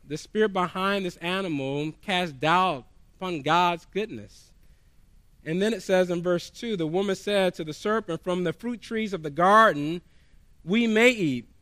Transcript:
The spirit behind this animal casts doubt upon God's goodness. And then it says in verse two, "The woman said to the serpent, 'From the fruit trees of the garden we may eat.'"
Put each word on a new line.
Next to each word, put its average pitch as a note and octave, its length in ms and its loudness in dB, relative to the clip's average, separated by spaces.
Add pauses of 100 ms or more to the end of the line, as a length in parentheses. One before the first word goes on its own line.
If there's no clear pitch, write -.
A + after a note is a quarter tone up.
The D3 80 -8
spirit G#3+ 360 -2
behind F#3+ 520 -2
this F3 120 -8
animal D#3 760 -4 (100)
casts F3+ 300 -2
doubt D#3 520 0 (320)
upon F3 260 -6
God's E3+ 440 2
goodness. D#3+ 640 -10 (920)
And E3+ 180 -2
then A3 100 2
it G3 100 -6
says F#3 280 2
in E3+ 120 -2
verse F3 280 0
two, A3+ 260 -6
"The E3 100 -2
woman F#3+ 300 0
said F#3+ 380 0
to E3+ 100 -8
the D3+ 80 -8
serpent, G#3 500 -4
'From F3+ 220 -2
the D#3+ 80 -2
fruit A#3 280 -8
trees A3 320 -4
of E3+ 100 -6
the D3+ 80 -6
garden E3+ 680 4 (640)
we A3+ 220 2
may A3+ 240 6
eat.'" D3+ 360 -2 (160)